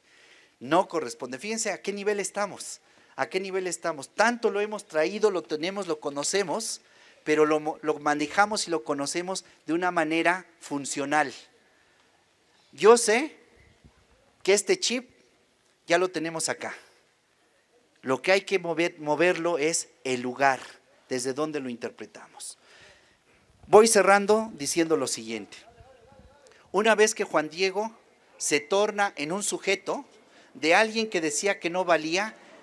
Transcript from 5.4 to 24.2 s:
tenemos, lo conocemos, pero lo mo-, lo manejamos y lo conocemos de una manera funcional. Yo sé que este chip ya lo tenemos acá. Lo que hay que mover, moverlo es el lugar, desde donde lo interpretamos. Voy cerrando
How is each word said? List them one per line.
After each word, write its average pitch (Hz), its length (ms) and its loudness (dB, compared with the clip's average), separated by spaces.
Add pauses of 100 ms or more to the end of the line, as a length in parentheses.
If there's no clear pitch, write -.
tenemos, 175 460 -6
lo 156 100 -4
conocemos, 160 840 -4 (440)
pero 151 200 4
lo 151 140 4
mo-, 151 240 -6
lo 151 160 -2
manejamos 151 720 0
y - 20 -10
lo 156 140 -2
conocemos 170 600 -6 (220)
de 151 60 -2
una 180 180 0
manera 165 560 0 (140)
funcional. 143 760 -2 (1400)
Yo 214 260 8
sé 233 400 0 (1080)
que 185 80 4
este 202 260 2
chip 247 320 -4 (800)
ya 170 100 4
lo 180 120 2
tenemos 160 380 -6
acá. 113 280 -8 (1300)
Lo 127 200 -2
que 180 80 2
hay 196 120 4
que 196 180 -2
mover, 170 400 -2
moverlo 165 580 0
es 160 300 -2 (160)
el 127 160 -2
lugar, 127 400 2 (480)
desde 127 240 -4
donde 147 260 -6
lo 131 100 -8
interpretamos. - 880 -14 (1080)
Voy 208 200 10
cerrando 202 680 4